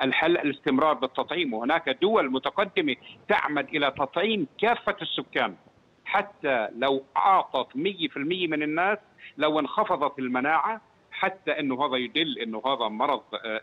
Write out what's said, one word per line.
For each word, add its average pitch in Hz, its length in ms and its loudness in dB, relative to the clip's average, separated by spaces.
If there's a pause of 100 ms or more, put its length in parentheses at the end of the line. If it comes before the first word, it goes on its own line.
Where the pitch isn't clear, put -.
الحل 156 360 2
الاستمرار 147 560 2
بالتطعيم، 131 600 -4
وهناك 139 360 0
دول 170 420 2
متقدمة 151 640 0 (320)
تعمد 143 420 0
إلى 143 220 0
تطعيم 180 560 0 (100)
كافة 220 440 0
السكان، 127 540 -4 (500)
حتى 147 680 -2
لو 135 280 0 (140)
أعطت 160 580 2
مية 170 320 -2
في 139 100 -6
المية 170 300 -2
من 151 160 -2
الناس 175 340 0 (400)
لو 151 220 2
انخفضت 147 600 0
المناعة، 143 600 0 (300)
حتى 190 480 -2
إنه 135 260 0
هذا 131 120 0
يدل 127 420 -2
إنه 110 260 -6
هذا 131 220 0
مرض، 120 340 0 (120)
آه، 110 300 -6